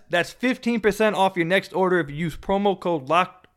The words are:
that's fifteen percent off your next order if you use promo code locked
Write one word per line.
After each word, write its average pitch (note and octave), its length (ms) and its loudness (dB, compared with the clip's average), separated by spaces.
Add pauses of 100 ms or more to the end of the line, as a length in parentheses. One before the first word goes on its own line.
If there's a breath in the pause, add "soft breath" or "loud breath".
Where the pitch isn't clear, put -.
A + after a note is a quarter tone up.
(120)
that's E3+ 200 0
fifteen A#3+ 480 -2
percent G#3 360 2
off F#3+ 200 2
your E3 120 0
next F#3 260 0
order F3+ 260 2
if C#3+ 100 -2
you C#3+ 60 -10
use D#3+ 220 -4
promo G3 420 0
code D#3 300 -4
locked F3+ 480 -2